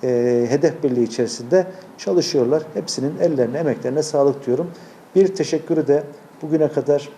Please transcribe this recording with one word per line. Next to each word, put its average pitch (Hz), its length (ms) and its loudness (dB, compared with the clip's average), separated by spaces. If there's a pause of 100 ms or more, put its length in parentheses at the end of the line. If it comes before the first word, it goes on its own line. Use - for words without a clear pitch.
e, 120 440 2
hedef 143 340 0
birliği 123 220 2
içerisinde 123 640 0 (320)
çalışıyorlar. 156 640 0 (120)
Hepsinin - 460 -4
ellerine, 139 380 0
emeklerine 143 440 -2
sağlık 143 440 0
diyorum. 143 240 0 (460)
Bir 190 180 4
teşekkürü 156 520 -2
de 143 160 2 (400)
bugüne 156 260 0
kadar 143 500 0